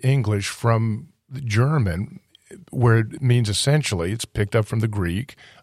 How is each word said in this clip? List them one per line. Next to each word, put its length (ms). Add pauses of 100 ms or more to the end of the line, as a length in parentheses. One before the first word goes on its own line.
English 420
from 600 (360)
German, 760 (500)
where 280
it 240
means 260
essentially, 640
it's 120
picked 320
up 100
from 140
the 80
Greek, 480 (260)